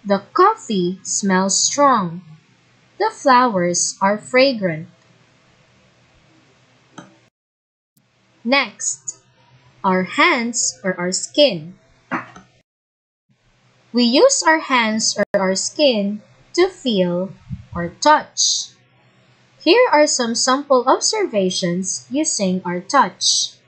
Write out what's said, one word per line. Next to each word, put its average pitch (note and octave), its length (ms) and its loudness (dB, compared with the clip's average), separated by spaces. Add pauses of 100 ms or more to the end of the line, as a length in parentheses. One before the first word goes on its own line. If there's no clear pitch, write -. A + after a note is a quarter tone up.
The G3 300 -2
coffee G3 680 0
smells F#3+ 580 -2
strong. G3+ 640 0 (760)
The G#4 140 0
flowers G#3+ 880 0
are G3+ 160 2
fragrant. G#3 720 0 (3500)
Next, - 760 -6 (640)
our F#3 200 0
hands B3+ 760 -2
or F#3+ 160 -4
our F3+ 140 -4
skin. F#3+ 640 0 (2250)
We A#3+ 120 2
use D#4 380 4
our D#4+ 180 4
hands A3+ 580 -2
or G#3 60 0 (140)
our F#3+ 160 0
skin G#3 680 -2 (320)
to F#4 140 2
feel F#3 680 -2 (400)
or F3 260 -8
touch. - 720 0 (880)
Here A#4 320 4
are G3+ 140 4
some A#3 280 -4
sample C4 540 0
observations F#3+ 1200 -2
using G#3 560 -4
our F3+ 160 -6
touch. - 720 -2 (160)